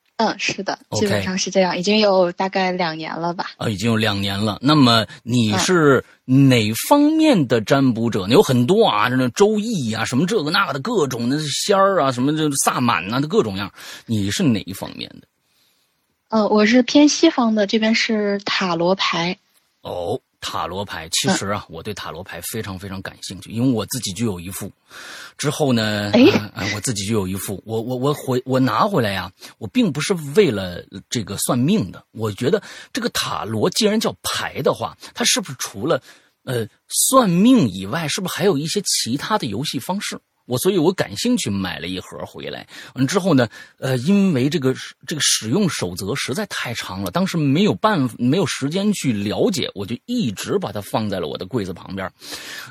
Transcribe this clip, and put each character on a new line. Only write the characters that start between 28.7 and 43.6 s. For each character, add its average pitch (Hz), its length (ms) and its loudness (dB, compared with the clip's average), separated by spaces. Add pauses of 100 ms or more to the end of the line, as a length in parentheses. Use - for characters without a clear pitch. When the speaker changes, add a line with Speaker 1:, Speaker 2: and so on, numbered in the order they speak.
Speaker 2:
回 196 140 0
来 104 120 0
呀， 95 180 -6 (260)
我 113 120 -12
并 175 220 2
不 139 100 -4
是 175 120 -2 (220)
为 190 160 6
了 92 340 -6 (240)
这 120 140 -4
个 95 160 -8
算 147 180 -2
命 135 360 2
的。 - 180 -20
我 107 200 -6
觉 120 200 -2
得 - 100 2 (320)
这 - 80 -6
个 233 100 -4
塔 - 340 -6
罗 110 260 0
既 - 160 0
然 214 120 2
叫 175 140 0 (100)
牌 - 380 -6
的 151 140 2
话， 110 240 -8 (160)
它 240 100 -4
是 247 160 2
不 190 60 -8
是 135 120 -14
除 - 280 -8
了， 151 160 0 (420)
呃， 117 220 -4 (220)
算 247 420 4
命 190 380 6
以 92 180 -6
外， 151 220 -6
是 208 120 -4
不 180 80 -6
是 - 60 -8
还 165 100 -2
有 180 140 4
一 156 80 -4
些 196 160 -4
其 - 340 -2
他 214 220 -2
的 160 80 -4
游 110 180 -6
戏 147 140 -6
方 185 220 -6
式？ - 180 -8 (280)
我， 123 100 -2
所 185 160 0
以 196 60 2
我 156 120 4
感 - 240 -4
兴 240 220 0
趣 143 140 -2
买 95 280 -2
了 85 100 -8
一 90 120 -6
盒 - 240 -14
回 71 240 -12
来。 60 180 -12 (280)
完 131 120 0
之 180 120 -2
后 180 160 2
呢， 123 120 6 (320)